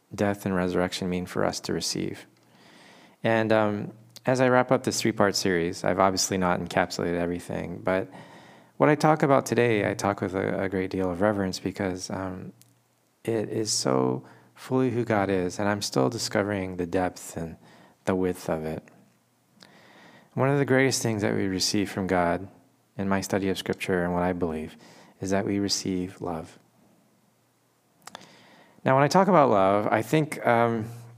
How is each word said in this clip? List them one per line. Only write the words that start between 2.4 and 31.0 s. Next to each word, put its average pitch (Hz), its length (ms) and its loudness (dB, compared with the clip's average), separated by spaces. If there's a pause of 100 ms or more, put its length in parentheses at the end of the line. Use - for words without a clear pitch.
And, 113 280 2
um, 107 400 2 (320)
as 127 160 2
I 127 80 6
wrap 123 220 4
up 127 140 2
this - 160 -2
three-part 104 340 2
series, 90 480 0
I've 95 160 0
obviously 95 400 2
not 90 220 0
encapsulated 87 580 -2
everything, 87 680 -6
but 95 240 0 (680)
what 143 120 4
I 151 60 4
talk 151 300 2
about 135 200 4
today, 110 460 2
I 98 40 -4
talk 101 260 -2
with 92 140 -4
a, 95 280 -2
a 95 60 -2
great 95 220 -2
deal 92 200 -2
of 87 100 -6
reverence 101 380 0
because, 92 520 -6
um, 95 420 -8 (720)
it 110 260 -2
is 110 220 -4
so 64 500 0 (320)
fully 127 360 0
who 117 140 -2
God 98 260 0
is, 90 280 -2
and 104 100 0
I'm 104 140 -2
still 131 260 2
discovering 101 680 -2
the 87 100 -2
depth 90 500 -4
and 82 200 -8 (480)
the 98 100 0
width 92 340 -2
of 80 160 -4
it. 80 200 -8 (1500)
One 131 140 2
of 143 100 2
the 139 60 2
greatest 131 380 2
things 110 200 0
that 107 120 0
we 101 140 -2
receive 95 420 0
from 98 160 -4
God 90 400 0 (500)
in 98 120 -4
my 98 120 0
study 95 280 -2
of 92 100 -2
Scripture 92 460 -2
and 87 80 -2
what 90 100 0
I 90 100 0
believe 82 440 -4 (440)
is 95 100 -6
that 98 140 0
we 101 140 -2
receive 95 600 -4
love. 82 360 -8 (2250)
Now, 131 100 4
when 135 80 6
I 147 60 4
talk 185 180 6
about 156 240 6
love, 101 400 4
I 107 120 2
think, 147 440 -2
um, 117 400 2 (300)